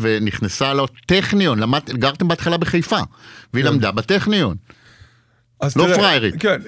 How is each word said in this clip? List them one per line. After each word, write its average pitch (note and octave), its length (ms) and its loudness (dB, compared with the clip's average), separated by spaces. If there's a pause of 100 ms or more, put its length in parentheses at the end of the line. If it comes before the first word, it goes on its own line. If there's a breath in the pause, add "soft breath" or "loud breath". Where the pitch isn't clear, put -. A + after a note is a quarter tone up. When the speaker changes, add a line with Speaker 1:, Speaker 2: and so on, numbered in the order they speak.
Speaker 1:
ונכנסה A2 720 -2
לטכניון, E3+ 840 0
למד-, B2 340 -2
גרתם C#3 340 0
בהתחלה E3+ 300 0
בחיפה, E3+ 420 -2 (540 loud breath)
והיא B2+ 120 0
Speaker 2:
כן. A#2+ 60 2
Speaker 1:
למדה A2 200 2
בטכניון. F3+ 640 0 (1080 soft breath)
Speaker 2:
אז C#3 160 -2
Speaker 1:
לא D#3+ 60 4
Speaker 2:
תראה, F3+ 120 4
Speaker 1:
פריירית. D3 440 2
Speaker 2:
כן, F3 280 0